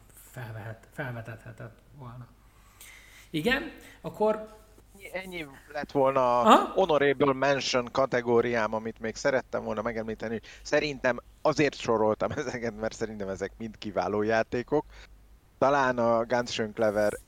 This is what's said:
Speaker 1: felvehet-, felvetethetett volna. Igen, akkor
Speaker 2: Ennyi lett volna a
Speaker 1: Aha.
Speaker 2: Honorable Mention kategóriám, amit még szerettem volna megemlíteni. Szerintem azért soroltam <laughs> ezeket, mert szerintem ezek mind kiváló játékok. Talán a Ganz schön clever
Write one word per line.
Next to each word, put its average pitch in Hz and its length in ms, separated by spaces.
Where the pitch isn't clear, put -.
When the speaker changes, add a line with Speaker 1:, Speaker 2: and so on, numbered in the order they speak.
Speaker 1:
felvehet-, 110 600
felvetethetett 117 840
volna. 120 280
Igen, 247 420
akkor 214 580
Speaker 2:
Ennyi 180 340
lett 147 180
volna 131 500
a 120 40
Speaker 1:
Aha. 294 300
Speaker 2:
Honorable 143 580
Mention 131 600
kategóriám, 120 840
amit 110 260
még 110 140
szerettem 123 500
volna 110 180
megemlíteni. 113 580
Szerintem 139 580
azért 147 320
soroltam 107 600
<laughs> 147 100
ezeket, 117 340
mert 110 140
szerintem 107 340
ezek 95 300
mind 110 200
kiváló 98 440
játékok. 113 640
Talán 131 400
a 117 280
Ganz 123 240
schön 110 220
clever 104 400